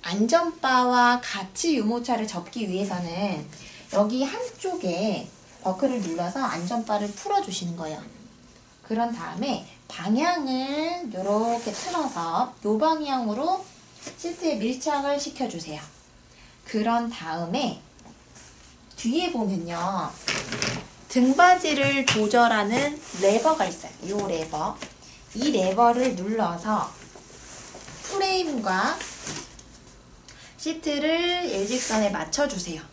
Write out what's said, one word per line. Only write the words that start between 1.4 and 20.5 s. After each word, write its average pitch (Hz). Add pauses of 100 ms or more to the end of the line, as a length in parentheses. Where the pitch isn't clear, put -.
유모차를 226
접기 196
위해서는 180 (460)
여기 214
한쪽에 277 (340)
버클을 240
눌러서 175
안전바를 208
풀어주시는 190
거예요. 156 (800)
그런 233
다음에 233 (180)
방향을 277
요렇게 220
틀어서 247 (120)
요 214
방향으로 302 (540)
시트에 339
밀착을 277
시켜주세요. 165 (840)
그런 226
다음에 170 (1160)
뒤에 330
보면요, 180 (1000)